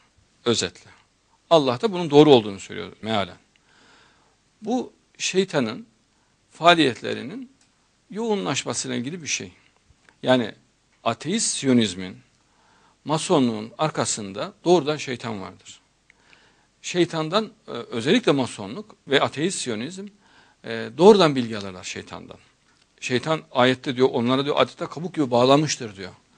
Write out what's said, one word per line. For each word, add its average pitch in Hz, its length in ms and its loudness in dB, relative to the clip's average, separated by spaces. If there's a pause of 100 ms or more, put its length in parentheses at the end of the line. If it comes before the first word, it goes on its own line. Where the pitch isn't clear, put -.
(460)
Özetle. 107 440 -2 (600)
Allah 135 320 4
da 220 120 -4
bunun 175 160 -4
doğru 151 220 8
olduğunu 107 280 4
söylüyor 95 320 -12 (100)
mealen. 98 360 -4 (1200)
Bu 226 320 -4 (240)
şeytanın 185 720 -2 (640)
faaliyetlerinin 147 1000 0 (580)
yoğunlaşmasıyla 180 880 -6
ilgili 143 240 -8
bir 139 60 -16
şey. 104 240 -6 (720)
Yani 127 320 2 (480)
ateist 147 540 -4
Siyonizmin, 107 600 0 (880)
Masonluğun 131 720 0
arkasında 123 760 -4 (120)
doğrudan 156 320 2
şeytan 120 440 -8
vardır. 92 400 -18 (1000)
Şeytandan, 170 720 -2 (160)
e, - 40 -12
özellikle 127 600 0
Masonluk 127 640 -4 (120)
ve 143 140 4
ateist 151 380 -4
Siyonizm, 151 480 -8 (560)
e, 113 340 -10
doğrudan 180 380 8
bilgi 113 220 -4
alırlar 95 260 -12
şeytandan. 87 540 -14 (600)
Şeytan 147 420 -2 (100)
ayette 127 440 2
diyor, 127 160 4
"Onlara," 131 340 0
diyor, 147 140 -4
"adeta 139 300 -2
kabuk 160 260 -12
gibi 143 160 -2
bağlamıştır," 127 640 2
diyor. 92 160 -14 (260)